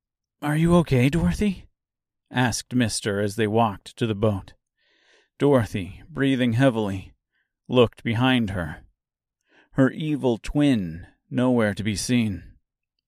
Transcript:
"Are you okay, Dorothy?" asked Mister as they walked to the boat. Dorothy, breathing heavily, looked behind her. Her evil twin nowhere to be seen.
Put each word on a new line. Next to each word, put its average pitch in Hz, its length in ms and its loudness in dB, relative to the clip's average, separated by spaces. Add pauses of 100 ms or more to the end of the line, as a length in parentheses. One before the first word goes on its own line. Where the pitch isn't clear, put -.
(420)
"Are 147 140 0
you 170 200 4
okay, 139 320 4
Dorothy?" 175 600 -2 (600)
asked 123 440 -2
Mister 107 460 0
as 104 160 -2
they 110 100 0
walked 107 500 -2
to 123 100 -2
the 110 80 0
boat. 101 400 -2 (840)
Dorothy, 113 680 0
breathing 131 460 0
heavily, 110 600 0 (540)
looked 123 340 2
behind 120 480 0
her. 87 340 -8 (880)
Her 131 180 2
evil 131 480 -2
twin 104 680 -2 (240)
nowhere 123 440 0
to 104 80 -8
be 101 140 -4
seen. 110 480 -2 (640)